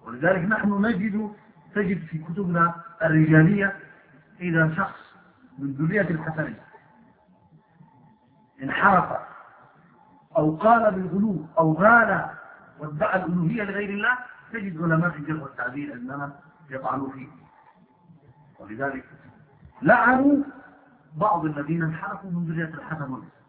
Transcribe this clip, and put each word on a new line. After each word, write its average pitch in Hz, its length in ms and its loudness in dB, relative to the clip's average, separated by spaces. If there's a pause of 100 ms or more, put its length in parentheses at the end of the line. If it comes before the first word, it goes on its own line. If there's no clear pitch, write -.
ولذلك 165 400 0
نحن 202 420 0
نجد، 208 460 -2 (420)
تجد 190 320 -2
في 160 120 -8
كتبنا 170 560 0 (280)
الرجالية 160 720 6 (640)
إذا 160 340 0
شخص - 320 -6 (520)
من 139 140 -8
ذرية 165 280 0
الحسنية 156 640 -4 (2000)
انحرف - 560 2 (1200)
أو 156 200 2
قال 220 380 4
بالغلو 190 520 -2 (120)
أو 160 140 4
غال 202 580 4 (480)
وادعى 151 460 -4
الألوهية 175 400 -2
لغير 196 260 -6
الله، 226 280 -2 (340)
تجد 196 300 -8
علماء 165 340 2
الجرح 151 260 -6
والتعديل 135 500 -10
إنما 139 400 -10 (380)
يطعنوا 135 400 -6
فيه. - 180 -16 (1300)
ولذلك 131 460 -8 (800)
لعنوا 254 540 6 (800)
بعض 170 280 0
الذين 151 380 -2
انحرفوا 190 480 -6
من 175 140 -4
ذرية 160 300 -6
الحسن 147 380 -10
والحسين. - 180 -14 (180)